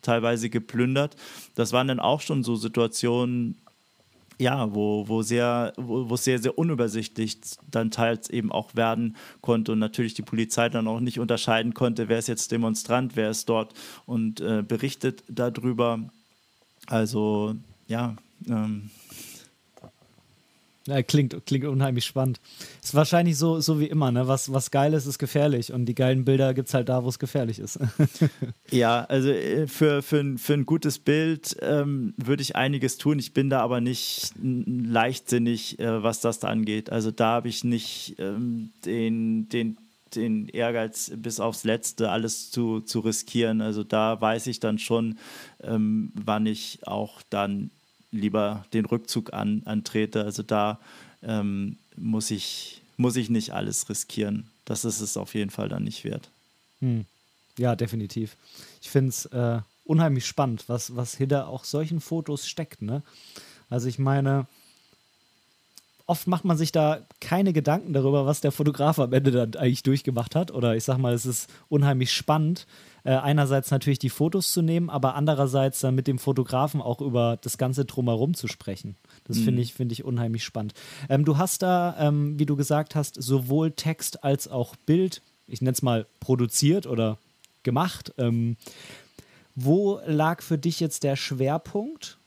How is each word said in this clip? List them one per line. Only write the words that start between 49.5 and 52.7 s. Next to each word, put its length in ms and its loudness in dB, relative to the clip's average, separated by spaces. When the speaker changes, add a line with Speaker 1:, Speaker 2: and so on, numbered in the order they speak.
Speaker 1:
antrete. 580 -2
Also 200 -6
da, 360 0
ähm, 540 -2
muss 320 -2
ich, 540 -8